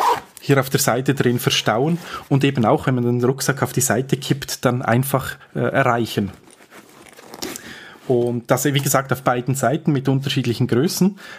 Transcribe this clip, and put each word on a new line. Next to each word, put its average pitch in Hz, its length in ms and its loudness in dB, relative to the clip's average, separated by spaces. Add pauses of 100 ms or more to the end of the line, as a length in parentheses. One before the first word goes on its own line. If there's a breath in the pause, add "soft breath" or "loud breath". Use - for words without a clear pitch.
(400)
hier - 200 2
auf 131 100 -4
der 139 100 0
Seite 131 340 0
drin 123 240 2
verstauen 135 600 0 (300 loud breath)
und 139 160 2
eben 131 220 2
auch, - 200 2
wenn 131 100 0
man 120 80 0
den 120 200 0
Rucksack 135 380 0
auf - 100 -2
die 135 80 0
Seite 131 380 0
kippt, - 460 -6
dann 123 180 2
einfach, 127 540 0 (180 loud breath)
äh, 135 60 -4
erreichen. 120 720 0 (1700 loud breath)
Und 120 440 0
das, 131 140 2
wie 143 160 2
gesagt, 135 320 0
auf - 100 -4
beiden 127 320 0
Seiten 147 380 0
mit 135 160 0
unterschiedlichen 131 580 0
Größen. 180 520 2 (200 loud breath)